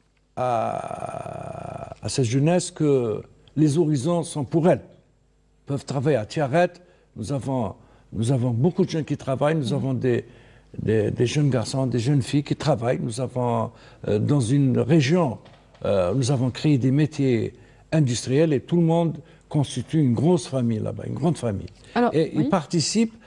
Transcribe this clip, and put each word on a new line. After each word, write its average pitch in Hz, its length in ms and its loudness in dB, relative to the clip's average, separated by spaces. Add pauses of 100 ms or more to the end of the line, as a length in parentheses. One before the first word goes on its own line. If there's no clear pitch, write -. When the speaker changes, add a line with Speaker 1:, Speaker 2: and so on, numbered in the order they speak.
(340)
Speaker 1:
à, - 1600 -6
à 107 100 -8
cette 131 160 0
jeunesse 147 440 2
que 127 540 0 (320)
les 147 220 4
horizons 156 440 0
sont 147 220 -6
pour 160 260 2
elle. 123 120 2
Ils - 880 -20
peuvent 139 180 -6
travailler 135 320 0
à 107 80 -2
Tiaret. 160 480 0 (420)
Nous 110 160 -8
avons, 131 420 -2 (400)
nous 113 180 0
avons 127 200 2
beaucoup 160 340 2
de - 40 -6
jeunes 156 160 -2
qui 147 120 -4
travaillent. 143 380 0
Nous 139 140 -2
Speaker 2:
Mhm. - 40 -2
Speaker 1:
avons 135 200 -2
des, 120 320 0 (520)
des, 110 320 0
des 123 160 0
jeunes 147 240 2
garçons, 131 380 0
des 120 120 0
jeunes 135 220 2
filles 143 220 0
qui 147 120 -4
travaillent. 131 460 0
Nous 127 180 -6
avons, 120 520 -2 (360)
euh, 107 120 2
dans 123 200 2
une 127 400 2
région, 143 600 2 (440)
euh, 92 300 2
nous 127 180 0
avons 127 200 0
créé 151 260 2
des 127 140 2
métiers 131 640 0 (380)
industriels 147 640 2
et 123 60 0
tout - 160 -4
le 175 80 4
monde 165 340 2 (320)
constitue 143 500 -2
une 131 140 4
grosse 151 340 2
famille 117 320 -2
là-bas, 104 280 -6
une - 80 -6
grande 156 220 -2
famille. 98 320 -6 (260)
Speaker 2:
Alors, 240 180 2
Speaker 1:
Et - 220 0
Speaker 2:
oui. - 80 0
Speaker 1:
ils 269 60 0
participent 220 680 0 (120)